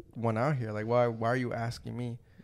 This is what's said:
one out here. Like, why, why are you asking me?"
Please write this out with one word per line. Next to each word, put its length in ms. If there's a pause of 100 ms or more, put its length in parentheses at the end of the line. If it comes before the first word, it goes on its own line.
(140)
one 240
out 200
here. 140
Like, 140
why, 220
why 220
are 80
you 160
asking 440
me?" 200 (260)